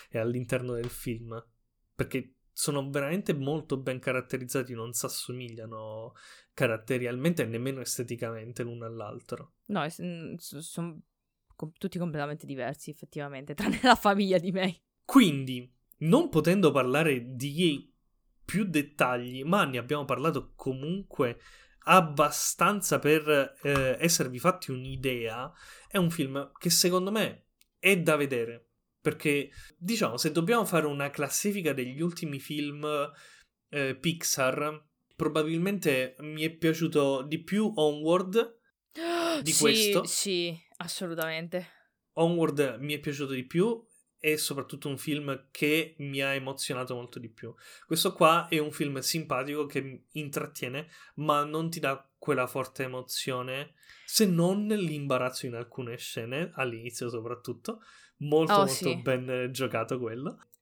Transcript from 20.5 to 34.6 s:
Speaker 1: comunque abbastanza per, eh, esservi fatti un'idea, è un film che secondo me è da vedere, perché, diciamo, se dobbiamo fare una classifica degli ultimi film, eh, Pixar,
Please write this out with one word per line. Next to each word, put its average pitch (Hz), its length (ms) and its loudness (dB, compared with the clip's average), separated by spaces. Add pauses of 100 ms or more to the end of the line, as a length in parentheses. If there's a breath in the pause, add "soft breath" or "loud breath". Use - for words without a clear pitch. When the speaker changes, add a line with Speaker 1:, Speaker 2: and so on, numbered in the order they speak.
Speaker 1:
comunque 135 840 -4 (500 soft breath)
abbastanza 160 1120 4
per, 151 640 4
eh, 135 380 2
esservi 143 380 2
fatti - 320 0
un'idea, 127 840 -4 (360 loud breath)
è - 100 -2
un 170 120 4
film 139 480 -4
che 175 120 0
secondo 185 400 4
me 208 360 -4 (320)
è 196 200 6
da 156 180 4
vedere, 120 540 -2 (300)
perché, 143 500 0 (260 loud breath)
diciamo, 175 400 -2
se 160 160 0
dobbiamo 190 320 2
fare 160 220 2
una 143 240 -2
classifica 160 640 -2
degli 131 280 -4
ultimi 165 380 -4
film, 147 480 -6 (840 loud breath)
eh, 135 280 -2
Pixar, 151 880 -2 (300)